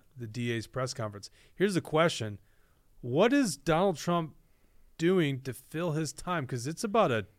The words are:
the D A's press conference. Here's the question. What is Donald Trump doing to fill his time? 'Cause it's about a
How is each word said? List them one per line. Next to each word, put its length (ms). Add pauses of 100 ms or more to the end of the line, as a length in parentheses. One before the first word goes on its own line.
(160)
the 120
D 240
A's 160
press 260
conference. 340 (280)
Here's 180
the 60
question. 580 (640)
What 320
is 240
Donald 400
Trump 400 (600)
doing 440
to 120
fill 380
his 220
time? 340
'Cause 220
it's 160
about 260
a 160 (120)